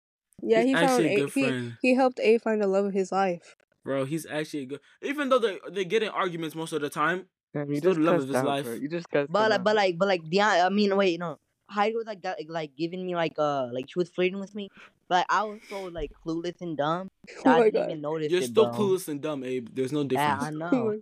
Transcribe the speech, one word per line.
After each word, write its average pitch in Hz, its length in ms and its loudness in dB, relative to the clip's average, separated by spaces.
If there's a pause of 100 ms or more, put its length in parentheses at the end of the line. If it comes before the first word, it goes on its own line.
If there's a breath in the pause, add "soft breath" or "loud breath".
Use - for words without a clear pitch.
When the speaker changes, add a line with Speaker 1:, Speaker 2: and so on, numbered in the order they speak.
(440)
Speaker 1:
Yeah, 220 180 4
Speaker 2:
He's 247 80 4
Speaker 1:
he 269 60 2
Speaker 2:
actually 311 120 4
Speaker 1:
found 247 180 4
Speaker 2:
a 147 40 2
Speaker 1:
A, 202 80 2
Speaker 2:
good 143 160 0
Speaker 1:
he, 269 80 0
Speaker 2:
friend. 262 400 -2
Speaker 1:
he 254 140 4
helped 254 240 2
A 226 180 4
find 220 240 -2
the 202 60 0
love 196 180 2
of 196 80 -2
his 190 180 -2
life. 185 440 -2 (280)
Speaker 2:
Bro, 135 220 -2
he's 147 220 -6
actually 151 360 -6
a - 40 -12
good, 139 120 -12 (220 soft breath)
even 277 280 -4
though 254 100 6
they, 202 200 -2 (120)
they 190 140 -2
get 208 180 2
in 202 60 -2
arguments 165 460 -2
most 160 160 -6
of 156 100 -2
the 143 80 -4
time, 170 360 0 (280)
Speaker 3:
Damn, 147 160 -4
you 143 80 0
Speaker 2:
still 165 140 2
Speaker 3:
just 170 80 2
Speaker 2:
the 156 60 4
love 170 120 6
Speaker 3:
cussed 139 60 0
Speaker 2:
of 131 60 -6
his 135 80 0
Speaker 3:
out, 127 80 2
Speaker 2:
life. 139 200 -2
Speaker 3:
bro. 117 100 -8
You 131 140 -6
just 170 200 -8
cussed 143 220 0
Speaker 4:
But, 202 140 4
Speaker 3:
him 226 60 4
Speaker 4:
like, 202 80 2
Speaker 3:
out. 185 40 -4
Speaker 4:
but, 214 120 4
like, 190 220 2
but, 196 100 2
like, 185 160 0
Deion, 180 420 4
I 185 40 4
mean, 202 260 2
wait, 185 240 2
no. 165 180 -8 (320)
Heidi 208 260 0
was, 226 100 -6
like, 208 160 -12
that, 185 160 -6 (120)
like, 160 260 -6
giving 170 300 -4
me, 180 100 -4
like, 165 240 0
uh, 143 340 0
like, 131 160 -4
she - 80 -14
was 175 120 0
flirting 185 300 0
with 190 160 -10
me. 202 140 -10 (400 loud breath)
But 180 200 2
I 185 140 2
was 214 240 -8
so, 196 160 -8
like, 170 280 -8 (140)
clueless 170 360 -6
and 170 160 -8
dumb 160 300 -2 (200)
Speaker 1:
<laughs> - 20 -18 (100)
Oh - 40 -16
Speaker 4:
that 262 120 6
I - 40 6
Speaker 1:
my 226 60 6
Speaker 4:
didn't 220 160 2
Speaker 1:
God. - 80 -4
Speaker 4:
even 156 120 -8
notice 151 300 -4
Speaker 2:
You're 180 100 2
Speaker 4:
it, - 40 -2
Speaker 2:
still 220 240 4
Speaker 4:
bro. - 100 -6
Speaker 2:
clueless 185 280 0
and 147 140 -6
dumb, 147 220 -6
Abe. 127 300 -6
There's 127 180 -2
no 147 100 0
Speaker 4:
Yeah, 143 60 -2
Speaker 2:
difference. 139 360 2
Speaker 4:
I 151 80 -4
know. 214 500 -2